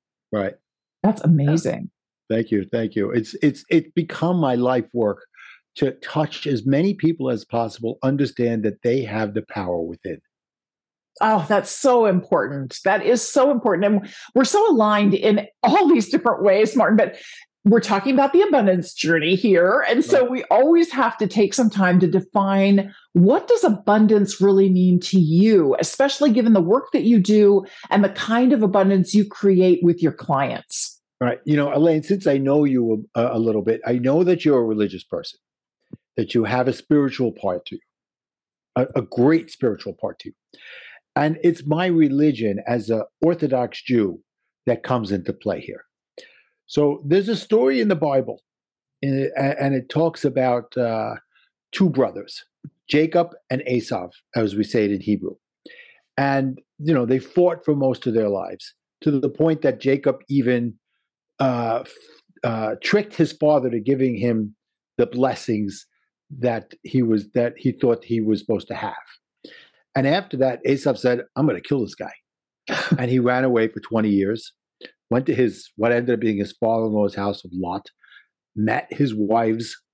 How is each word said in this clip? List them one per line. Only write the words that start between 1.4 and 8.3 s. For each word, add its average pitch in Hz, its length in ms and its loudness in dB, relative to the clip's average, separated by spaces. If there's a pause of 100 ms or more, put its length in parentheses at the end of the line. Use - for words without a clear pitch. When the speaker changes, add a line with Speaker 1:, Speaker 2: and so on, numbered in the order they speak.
Speaker 1:
Thank 113 200 -2
you. 101 220 0
Thank 113 220 -4
you. 101 160 -2
It's, 117 320 -4
it's, 147 260 -2
it's 160 260 0
become 175 440 -4
my 135 160 0
life 123 400 0
work 104 320 -2 (500)
to 135 140 -2 (120)
touch - 440 -6
as 120 180 -4
many 156 300 0
people 156 340 -2
as 117 160 -4
possible, 117 580 -6
understand 123 600 -2